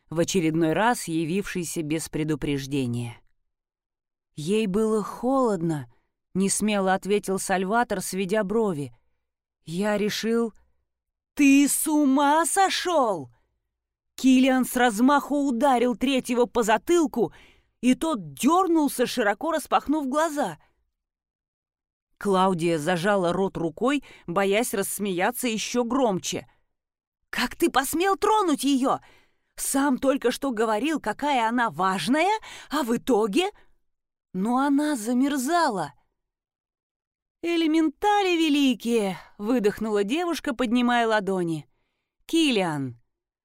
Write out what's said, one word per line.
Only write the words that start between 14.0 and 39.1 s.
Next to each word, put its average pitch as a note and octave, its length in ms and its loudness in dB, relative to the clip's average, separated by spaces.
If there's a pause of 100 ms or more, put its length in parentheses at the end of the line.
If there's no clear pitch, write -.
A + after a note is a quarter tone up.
Килиан C4 500 4
с - 120 -6
размаху B3+ 600 2 (100)
ударил B3 480 2
третьего B3 520 0
по B3 160 0
затылку, A3+ 680 2 (500)
и B3 120 4
тот A3+ 380 -4
дернулся, D#4 760 2
широко A#3+ 460 -2
распахнув C#4+ 560 0
глаза. D4 500 -2 (1600)
Клаудия F#3 600 2
зажала F3 560 0
рот F#3 240 -2
рукой, G#3+ 440 -2 (240)
боясь G3 460 0
рассмеяться G3 760 -2
еще A#3 360 -2
громче. A3+ 640 -2 (800)
"Как - 280 -6
ты E4+ 140 2
посмел E4+ 460 0
тронуть G#4 480 0
ее? B3+ 360 0 (560)
Сам C#4 420 -2
только B3+ 320 0
что C4+ 200 -4
говорил, A3+ 500 -2
какая A#3 480 -2
она A#3 220 0
важная, F#3+ 600 0 (380)
а D4+ 120 -2
в A#3 140 -2
итоге..." A#3+ 540 0 (800)
Но A3 260 -2
она C#4+ 380 0
замерзала. B3 960 -2 (1500)
"Элементали E4+ 920 2
великие!" — A#3+ 800 0 (200)